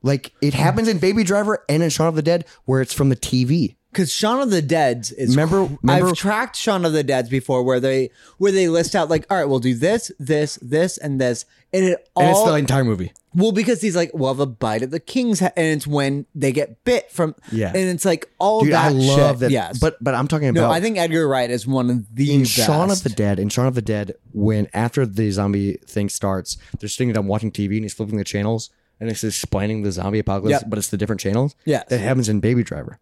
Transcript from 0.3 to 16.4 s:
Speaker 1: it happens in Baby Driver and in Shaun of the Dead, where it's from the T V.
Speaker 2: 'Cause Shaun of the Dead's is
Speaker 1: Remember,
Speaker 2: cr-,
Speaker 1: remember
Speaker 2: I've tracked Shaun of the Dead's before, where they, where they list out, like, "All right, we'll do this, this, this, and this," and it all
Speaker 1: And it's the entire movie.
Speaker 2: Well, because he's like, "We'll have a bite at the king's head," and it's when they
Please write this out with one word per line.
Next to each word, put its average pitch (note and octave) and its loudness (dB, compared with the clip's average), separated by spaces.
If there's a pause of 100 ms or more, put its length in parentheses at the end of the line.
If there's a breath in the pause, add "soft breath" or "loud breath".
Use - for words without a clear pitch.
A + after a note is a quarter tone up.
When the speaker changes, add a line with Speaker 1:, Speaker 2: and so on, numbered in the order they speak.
Speaker 1:
it C#3+ 0
happens F3+ 2
in G#3+ 0
Baby F#3+ 2
Driver G3+ 0
and D#3 2
in E3 2
Shaun D#3+ 0
of D#3+ -2
the D3+ 0
Dead, E3 0 (180 loud breath)
where C3 2
it's B2+ -4
from C#3 2
the B2 2
T B2+ 0
V. C3+ 0 (160)
Speaker 2:
'Cause F3 0
Shaun A#3 0
of C4 0
the F3 2
Dead's C3 0
is B2 -2
Speaker 1:
Remember, D#3+ 4
Speaker 2:
cr-, C#3+ -6
Speaker 1:
remember F3+ 4
Speaker 2:
I've E3 0
tracked G#3+ -2
Shaun F#3+ 0
of D#3 2
the D3+ 2
Dead's B2+ 0
before, C3 0
where B2+ 2
they, C3 0 (280 soft breath)
where G3 2
they F#3+ 2
list E3 0
out, E3 0
like, D#3+ 0
"All F#3+ 0
right, E3 0
we'll C#3 2
do B2 0
this, F3+ 0
this, D3 -2
this, D#3 -2
and C#3 -4
this," B2 0 (280 soft breath)
and F#3+ 2
it F3+ 0
all F3+ 2
Speaker 1:
And F3+ 4
it's G3 4
the E3+ 4
entire C3+ 2
movie. F#2 -2 (220)
Speaker 2:
Well, G3+ 4
because A3 0
he's G3+ -2
like, E3+ 0
"We'll C3+ 0
have C3 -4
a C#3+ 2
bite A2+ -2
at C3 -6
the E3 -6
king's A#3+ -2
head," F#3 0
and E3 2
it's D3+ -2
when C#3+ -2 (100)
they C#3 0